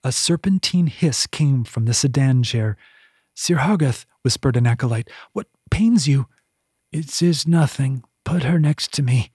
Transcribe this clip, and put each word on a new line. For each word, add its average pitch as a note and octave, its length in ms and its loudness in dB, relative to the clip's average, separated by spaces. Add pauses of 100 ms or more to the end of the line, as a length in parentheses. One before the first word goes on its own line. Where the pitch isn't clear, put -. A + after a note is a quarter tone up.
A C3 80 -2
serpentine F3 720 0
hiss - 400 -2
came C3+ 380 0
from A2+ 180 -4
the A#2 100 0
sedan C3 500 2
chair. A2 340 -2 (560)
"Sir - 240 -2
Hargoth," D3+ 480 0 (160)
whispered B2 340 0
an A#2+ 100 2
acolyte, A#2 440 -2 (240)
"what - 160 -8 (200)
pains G#3+ 380 2
you?" C3+ 200 2 (680)
"It D3+ 280 -6
is E3+ 240 0
nothing. C#3 600 0 (180)
Put E3 200 -2
her E3 140 0
next D3+ 360 0
to D3 100 -2
me." B2 320 0